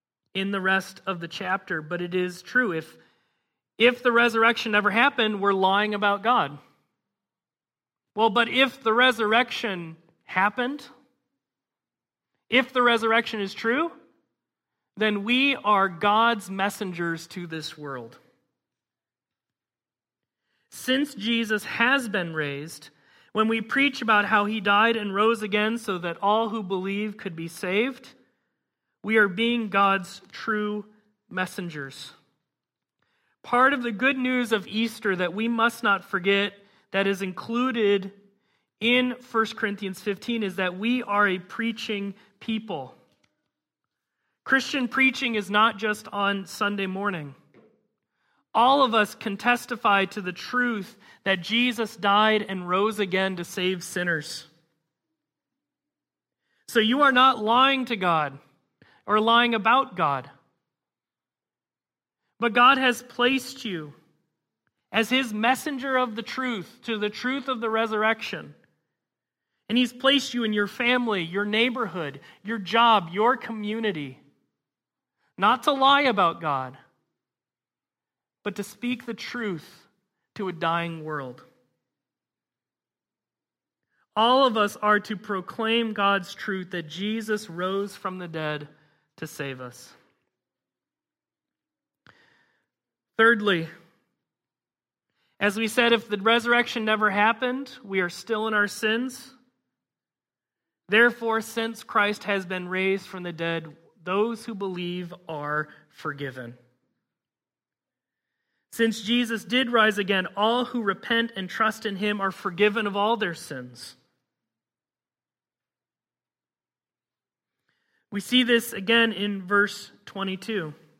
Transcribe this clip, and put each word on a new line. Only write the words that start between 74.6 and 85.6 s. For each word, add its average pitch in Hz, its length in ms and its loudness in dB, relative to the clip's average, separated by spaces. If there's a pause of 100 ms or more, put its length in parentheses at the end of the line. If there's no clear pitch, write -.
not 220 260 4
to 302 80 4
lie 277 300 6
about 185 400 2
God, 139 360 -4 (1700)
but 202 140 -8
to 202 60 -6
speak 240 420 -8
the 233 80 -8
truth - 760 -8 (480)
to 190 140 -6
a 175 40 -6
dying 165 520 -2
world. 139 360 -8 (2750)
All 254 320 6
of 226 120 2
us 202 180 2
are 208 240 2
to 208 160 -6
proclaim 220 760 -4